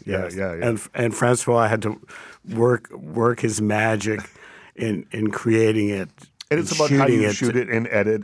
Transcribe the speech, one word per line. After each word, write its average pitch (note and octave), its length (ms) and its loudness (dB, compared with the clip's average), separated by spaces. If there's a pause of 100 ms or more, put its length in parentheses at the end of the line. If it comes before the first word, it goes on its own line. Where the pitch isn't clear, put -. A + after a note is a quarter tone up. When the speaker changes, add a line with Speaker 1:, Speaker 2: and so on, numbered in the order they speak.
Speaker 1:
there. G2 140 -4
Yeah, F#2+ 60 -4
Speaker 2:
yes. F2 100 -10
Speaker 1:
yeah, F#2+ 200 -4
yeah. F2 120 -4
Speaker 2:
And, A2+ 140 -2 (120)
and A#2 220 -2
Francois A#2+ 520 2
had G#2+ 160 0
to G#2 160 -6 (540)
work, A#2 380 2
work A#2 480 -2
his G#2+ 220 -2
magic G#2+ 580 0 (320)
Speaker 1:
<laughs> - 240 -20
Speaker 2:
in, A2 360 -4
in G#2+ 200 -2
creating A2 580 2
it F#2+ 200 -4 (420)
Speaker 1:
And D3+ 80 0
it's E3+ 120 -4
Speaker 2:
and D#3 80 -4
Speaker 1:
about D3+ 120 4
how C#3 140 4
Speaker 2:
shooting A#2+ 180 4
Speaker 1:
you G#2 60 2
Speaker 2:
it G#2 60 -2
Speaker 1:
shoot A#2+ 180 0
Speaker 2:
to B2 80 2
Speaker 1:
it G#2 80 -4
and A#2 200 0
edit G#2 340 0